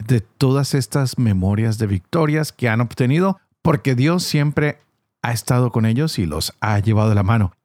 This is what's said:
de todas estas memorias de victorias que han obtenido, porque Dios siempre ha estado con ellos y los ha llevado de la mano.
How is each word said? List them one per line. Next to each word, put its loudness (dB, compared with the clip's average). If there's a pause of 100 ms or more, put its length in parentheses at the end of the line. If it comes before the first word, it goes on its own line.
de 2
todas -2
estas -2
memorias 0
de -2
victorias -2
que -4
han 0
obtenido, 0 (240)
porque 0
Dios 0
siempre 0 (420)
ha 0
estado 0
con 0
ellos 0
y -2
los -6
ha 0
llevado 2
de 2
la 2
mano. 2 (120)